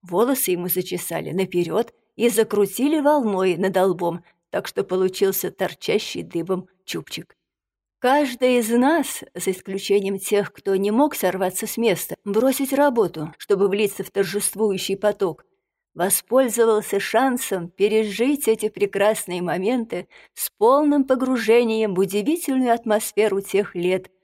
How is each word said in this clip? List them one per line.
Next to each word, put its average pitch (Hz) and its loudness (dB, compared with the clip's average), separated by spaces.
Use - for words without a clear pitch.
Волосы 214 0
ему 175 -2
зачесали 175 -6
наперед 175 -2
и 240 2
закрутили 220 2
волной 214 2
над 185 0
лбом, 175 0
так - -6
что - -4
получился 190 -2
торчащий - -4
дыбом 180 -6
чубчик. - -12
Каждый 254 2
из 226 0
нас, 262 2
за 185 -4
исключением 196 -2
тех, 202 0
кто - -2
не 196 0
мог 285 2
сорваться 185 -2
с - -8
места, 220 0
бросить 262 0
работу, 233 0
чтобы 196 0
влиться 202 -2
в - -12
торжествующий 196 -2
поток, 202 -2
воспользовался 214 2
шансом 220 -2
пережить 220 0
эти 220 0
прекрасные 196 0
моменты 185 -2
с - -10
полным 277 4
погружением 233 2
в 175 2
удивительную 247 0
атмосферу 214 0
тех 196 -2
лет 180 -2